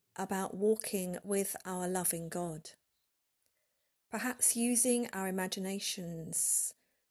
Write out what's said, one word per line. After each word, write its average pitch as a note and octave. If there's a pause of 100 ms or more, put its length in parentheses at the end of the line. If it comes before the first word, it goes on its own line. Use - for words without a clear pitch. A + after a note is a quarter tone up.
(160)
about F#3+
walking F#3+
with G3
our F3+
loving E3+
God. E3+ (1400)
Perhaps A#3+
using A#3+
our F#3+
imaginations F#3 (380)